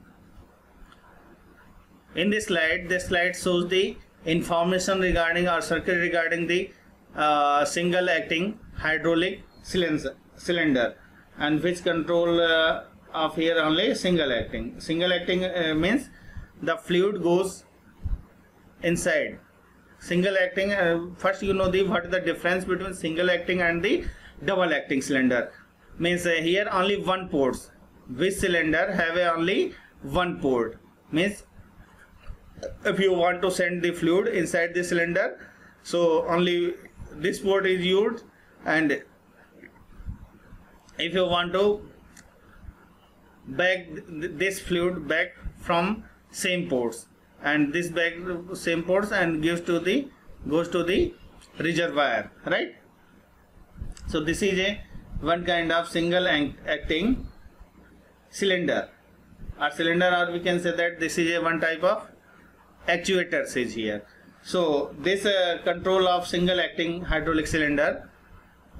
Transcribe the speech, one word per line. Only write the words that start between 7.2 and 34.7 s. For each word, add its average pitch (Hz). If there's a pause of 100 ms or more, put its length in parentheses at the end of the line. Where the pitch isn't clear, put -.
single 175
acting 170 (180)
hydraulic 165 (200)
cylinder, 156 (200)
cylinder, 151 (420)
and 151
which 175
control, 170
uh, 165 (300)
of 156
here 165
only 165
single 165
acting. 113
Single 170
acting, 180
uh, 170
means 190 (520)
the 165
fluid 185
goes 180 (1160)
inside. 160 (600)
Single 185
acting, 190
uh, 175 (100)
first 190
you 196
know 190
the, 190
what 175
is 170
the 185
difference 175
between 185
single 175
acting 180
and 170
the 262 (400)
double 180
acting 139
cylinder. 127 (460)
Means, 175
uh, 175
here 170
only 196
one 185
ports. 135 (380)
Which 156
cylinder 175
have 170
a 175
only 185 (280)
one 156
port? 120 (320)
Means 185 (1400)
if 190
you 190
want 180
to 190
send 175
the 175
fluid 175
inside 170